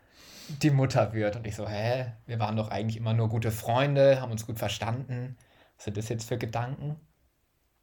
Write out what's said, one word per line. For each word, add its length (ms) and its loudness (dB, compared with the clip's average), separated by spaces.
die 220 2
Mutter 420 4
wird? 240 0
Und 100 -8
ich 100 -6
so, 120 -6
hä? 440 -2
Wir 120 -4
waren 180 0
doch 140 -2
eigentlich 260 -2
immer 180 -2
nur 140 2
gute 220 0
Freunde, 680 4
haben 120 -6
uns 140 -4
gut 140 -6
verstanden. 760 -4
Was 100 -20
sind 100 -6
das 120 -4
jetzt 200 -4
für 100 -4
Gedanken? 580 -6